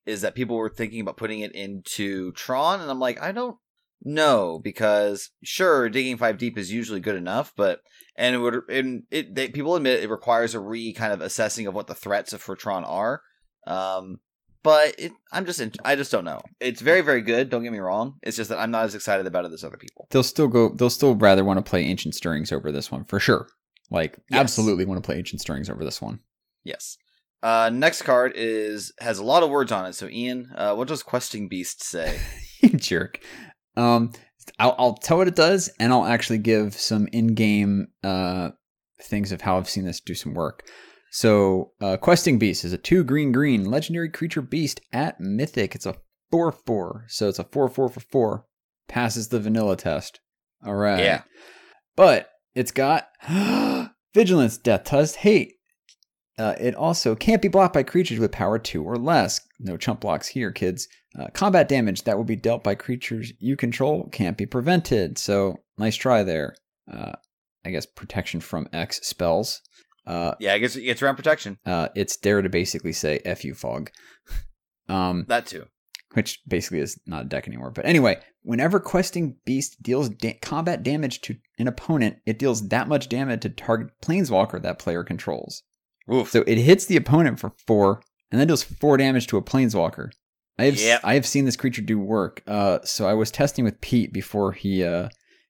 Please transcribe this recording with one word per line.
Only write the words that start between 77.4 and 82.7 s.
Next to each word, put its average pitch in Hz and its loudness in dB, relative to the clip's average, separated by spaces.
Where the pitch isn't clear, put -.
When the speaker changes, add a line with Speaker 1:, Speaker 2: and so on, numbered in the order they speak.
Speaker 2:
anymore. 62 -12
But - -8
anyway, 135 4
whenever 147 0
Questing 170 -2
Beast 131 -4
deals 123 0
da-, 107 -8
combat 165 -4
damage 143 -2
to - -10
an 120 0
opponent, 123 0
it 113 -2
deals 113 0
that 113 0